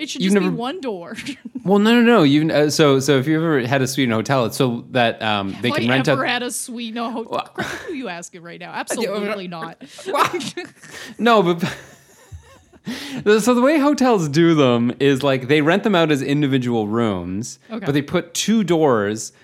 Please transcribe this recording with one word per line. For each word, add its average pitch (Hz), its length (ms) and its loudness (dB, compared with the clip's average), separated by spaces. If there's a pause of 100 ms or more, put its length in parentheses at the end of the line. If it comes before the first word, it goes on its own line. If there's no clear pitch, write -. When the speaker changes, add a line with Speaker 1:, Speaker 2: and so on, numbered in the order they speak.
Speaker 1:
It - 80 -10
should 262 140 -6
Speaker 2:
you've 190 100 2
Speaker 1:
just 202 80 4
Speaker 2:
never 185 100 0
Speaker 1:
be 165 60 -6
one 262 240 -8
door. 214 400 -10
<laughs> - 40 -16 (400)
Speaker 2:
Well, 196 140 4
no, 220 140 4
no, 240 80 6
no. 226 220 6
You, 151 280 4
uh, 147 180 4
so, 139 300 4
so 139 200 2
if 127 60 -2
you 156 120 0
ever 156 280 0
had 135 160 0
a 127 60 0
suite 135 220 -2
in - 20 0
a 110 40 2
hotel, 123 280 0
it's 110 140 -4
so 123 340 -2
that, 117 300 0
um, 101 400 -2
they 123 80 -2
Speaker 1:
Have - 80 -2
Speaker 2:
can 117 120 -2
Speaker 1:
I 127 40 2
Speaker 2:
rent 135 160 0
Speaker 1:
ever - 160 0
Speaker 2:
out - 40 -4
Speaker 1:
had 247 140 -4
a 240 80 -8
suite 233 400 -10
in 220 60 -10
a 233 120 -8
hotel? 226 220 -10
Speaker 2:
Well - 220 -6
Speaker 1:
Crap, - 140 -8
who - 260 -12
are - 20 -10
you 254 140 -10
asking 175 320 -14
right 170 180 -20
now? 170 120 -16
Speaker 2:
<laughs> - 20 -16
Speaker 1:
Absolutely 208 760 -6
not. 165 340 -12 (140)
<laughs> - 160 -16
Speaker 2:
Well, - 180 0 (880)
no, 220 240 4
but 170 220 0
<laughs> - 140 -6 (1600)
So 240 140 2
the 240 80 2
way 294 180 4
hotels 247 480 2
do 165 280 4
them 123 440 4
is, 139 240 2
like, 131 240 0
they 151 140 4
rent 175 220 2
them 214 120 0
out 165 160 2
as 135 100 0
individual 127 640 0
rooms, 104 720 -4 (120)
Speaker 1:
Okay. 220 140 -10
Speaker 2:
but 143 80 -2
they 143 80 0
put 170 320 -6
two 220 300 0
doors 120 680 0 (120)